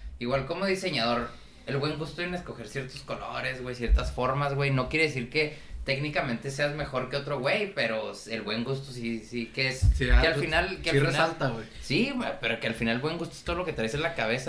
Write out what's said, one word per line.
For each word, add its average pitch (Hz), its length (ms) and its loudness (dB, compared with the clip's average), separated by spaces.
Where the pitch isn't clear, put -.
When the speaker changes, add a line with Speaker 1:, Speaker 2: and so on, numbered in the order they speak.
Speaker 1:
igual 131 260 0
como 180 220 -2
diseñador, 120 600 2
el 139 120 -2
buen 151 200 0
gusto 160 240 -6
en 180 140 -2
escoger 117 320 -10
ciertos 131 340 -8
colores, 127 640 -6
güey, 123 100 -4
ciertas 120 380 4
formas, 139 420 2
güey, 139 160 2
no 131 180 2
quiere 156 200 4
decir 123 240 -4
que 151 260 0
técnicamente 139 680 -2
seas 147 240 0
mejor 127 340 -4
que 143 60 -2
otro 139 240 -2
güey, 190 340 0
pero 110 380 0
el 110 140 -2
buen 110 200 0
gusto 135 280 -4
sí, 117 360 -4
sí, 120 200 -4
que 135 220 0
es, 127 100 -4
Speaker 2:
Sí, 131 100 2
Speaker 1:
que 123 60 4
Speaker 2:
ah, 131 100 10
Speaker 1:
al 160 120 6
Speaker 2:
pues, 143 120 2
Speaker 1:
final, 175 380 2
que - 0 -
Speaker 2:
sí 170 60 0
Speaker 1:
al 147 80 4
final 139 100 6
Speaker 2:
resalta, 160 420 2
güey. 113 160 -4
Speaker 1:
Sí, 226 340 2
güey, 233 140 -2
pero 113 200 0
que 127 80 -2
al 113 80 -2
final 117 240 2
buen 160 180 -2
gusto 170 160 -6
es - 100 -14
todo 170 120 -2
lo 180 100 -2
que 160 80 -2
traes 110 220 -2
en 151 80 0
la 165 100 0
cabeza, 120 360 0